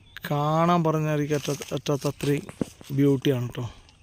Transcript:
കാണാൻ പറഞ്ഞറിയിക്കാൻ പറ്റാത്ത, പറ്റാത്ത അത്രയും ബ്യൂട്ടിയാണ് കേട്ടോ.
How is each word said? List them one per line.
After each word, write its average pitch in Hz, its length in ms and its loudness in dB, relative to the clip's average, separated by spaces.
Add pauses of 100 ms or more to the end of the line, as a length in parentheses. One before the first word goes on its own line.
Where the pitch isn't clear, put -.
(300)
കാണാൻ 160 560 2
പറഞ്ഞറിയിക്കാൻ 151 580 0
പറ്റാത്ത, - 300 -4
പറ്റാത്ത 147 380 -2
അത്രയും - 340 -2 (520)
ബ്യൂട്ടിയാണ് 135 500 2
കേട്ടോ. 120 180 -8 (380)